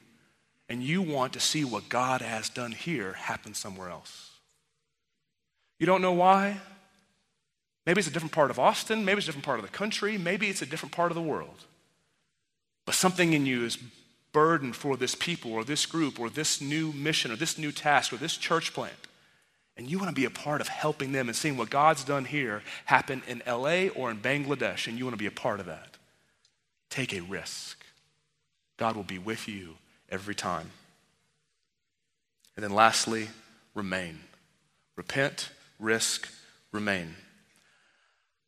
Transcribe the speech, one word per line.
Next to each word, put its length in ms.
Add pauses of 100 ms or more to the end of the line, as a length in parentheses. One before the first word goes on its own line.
(680)
and 140
you 200
want 320
to 60
see 240
what 260
God 320
has 280
done 220
here 420
happen 400
somewhere 360
else. 420 (1500)
You 60
don't 160
know 120
why? 480 (1200)
Maybe 140
it's 80
a 40
different 200
part 200
of 80
Austin, 440
maybe 140
it's 80
a 40
different 160
part 140
of 60
the 60
country, 460
maybe 320
it's 120
a 40
different 280
part 180
of 40
the 60
world. 440 (1200)
But 100
something 380
in 120
you 200
is 120 (540)
burdened 440
for 200
this 200
people 360
or 120
this 220
group 340
or 100
this 320
new 320
mission 380
or 40
this 220
new 140
task 420
or 40
this 200
church 360
plant. 340 (680)
And 140
you 80
wanna 160
be 120
a 40
part 320
of 60
helping 440
them 160
and 80
seeing 220
what 120
God's 340
done 220
here 360 (240)
happen 420
in 180
L 220
A 220
or 220
in 100
Bangladesh, 680
and 100
you 60
wanna 140
be 80
a 60
part 280
of 60
that. 320 (920)
Take 220
a 100
risk. 600 (920)
God 180
will 80
be 140
with 300
you 300 (320)
every 260
time. 360 (1800)
And 80
then 80
lastly, 580 (440)
remain. 460 (760)
Repent, 540 (300)
risk, 500 (420)
remain. 440 (1300)